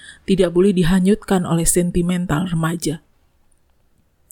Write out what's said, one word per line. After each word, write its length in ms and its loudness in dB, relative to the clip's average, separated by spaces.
tidak 240 2
boleh 240 2
dihanyutkan 720 2
oleh 220 0
sentimental 840 -2
remaja. 560 -4